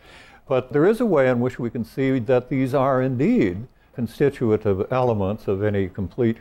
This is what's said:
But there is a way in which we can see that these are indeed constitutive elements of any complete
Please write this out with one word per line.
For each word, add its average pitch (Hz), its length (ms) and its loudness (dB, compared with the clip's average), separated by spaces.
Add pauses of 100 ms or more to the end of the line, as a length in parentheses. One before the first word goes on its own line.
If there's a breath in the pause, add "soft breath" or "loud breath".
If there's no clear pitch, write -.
(480 loud breath)
But 131 240 -2
there 147 140 4
is 220 140 2
a 247 60 0
way 143 220 4
in 120 120 2
which 123 180 -2
we 117 120 -4
can 117 140 -6
see 135 340 -2
that 123 300 0
these 131 260 -2
are 131 260 2
indeed 131 680 0 (280 soft breath)
constitutive 110 1000 0
elements 113 560 -2
of 98 140 -2
any 101 260 0
complete 113 520 -2